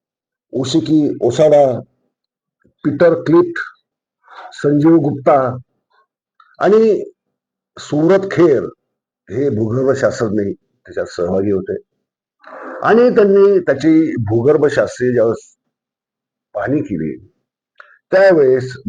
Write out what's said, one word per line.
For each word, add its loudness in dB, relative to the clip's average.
ओशिकी, -2
ओसाडा, 2
पीटर 0
क्लिफ्ट, 0
संजीव 2
गुप्ता 0
आणि 0
सुरत 0
खेर 2
हे -4
भूगर्भशास्त्रज्ञ -2
त्याच्यात -12
सहभागी -4
होते -4
आणि 4
त्यांनी 4
त्याची 0
भूगर्भशास्त्रीय 0
ज्यावेळेस -2
पाहणी -4
केली, -8
त्यावेळेस 2